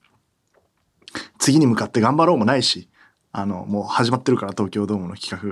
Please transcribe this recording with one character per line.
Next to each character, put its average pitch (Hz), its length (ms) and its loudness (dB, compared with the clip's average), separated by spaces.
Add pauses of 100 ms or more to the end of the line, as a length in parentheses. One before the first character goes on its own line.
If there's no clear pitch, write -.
(1400)
次 143 180 4
に 151 80 6
向 117 80 4
か 107 120 -2
っ - 40 -14
て 117 100 0
頑 120 160 4
張 160 100 6
ろ 175 80 4
う - 20 2
も 110 80 0
な 123 120 4
い 127 60 0
し、 90 260 -4 (440)
あ 98 140 -6
の、 95 180 -8
も 101 160 -4
う 98 40 -8
始 120 280 0
ま 127 60 2
っ 127 40 -10
て 135 80 0
る 123 80 4
か 101 80 -6
ら、 98 60 -8
東 95 180 -2
京 104 160 -2
ド 104 80 -2
ー 104 40 -2
ム 90 100 -6
の 90 80 -10
企 - 260 -10
画 104 100 -6